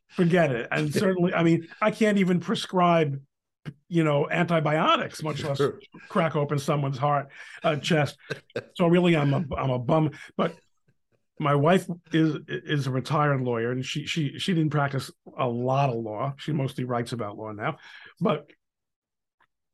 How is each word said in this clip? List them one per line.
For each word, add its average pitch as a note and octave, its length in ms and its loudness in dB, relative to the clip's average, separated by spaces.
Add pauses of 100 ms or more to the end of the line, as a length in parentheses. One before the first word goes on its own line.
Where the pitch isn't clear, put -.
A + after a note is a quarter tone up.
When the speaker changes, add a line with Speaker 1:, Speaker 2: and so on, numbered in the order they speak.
Speaker 1:
forget E3+ 440 4
it. A#2+ 180 -4
And D3+ 240 -2
Speaker 2:
<laughs> - 80 0
Speaker 1:
certainly, F#3 320 0
I E3+ 80 2
mean, E3 260 2 (140)
I G#3+ 80 4
can't G#3 280 2
even F3+ 220 2
prescribe, E3+ 800 0 (680)
you E3 160 2
know, D3 260 2
antibiotics, E3 920 0
much D3+ 220 -6
less C#3+ 140 -4
Speaker 2:
Sure. C3+ 200 0 (300)
Speaker 1:
crack D#3+ 280 0
open C#3+ 220 0
someone's C#3 400 -2
heart, C#3+ 300 0 (340)
uh, D#3+ 140 0
chest. C#3+ 400 0 (580)
So F3+ 120 2
really, F3 300 4
I'm C#3+ 180 2
a, E3 100 0 (120)
I'm C3+ 140 -2
a B2+ 80 0
bum. D3+ 340 2 (240)
But E3+ 180 0 (840)
my C#3+ 160 2
wife E3+ 320 4 (260)
is, D#3+ 240 2 (120)
is C#3+ 380 -2
a C3 40 -4
retired C#3 520 0
lawyer, A#2+ 300 -2
and B2+ 120 -4
she, D3+ 220 -8
she, C#3+ 320 -4
she F#3+ 160 -2
didn't D#3 160 2
practice C#3 400 -2 (280)
a C3+ 100 0
lot B2+ 420 0
of A#2 60 -2
law. A#2 420 -6
She - 140 -6
mostly C3+ 320 -2
writes A#2+ 280 -4
about G#2 240 -8
law G#2+ 160 -10
now, A#2 240 -6 (440)
but - 260 -2 (1300)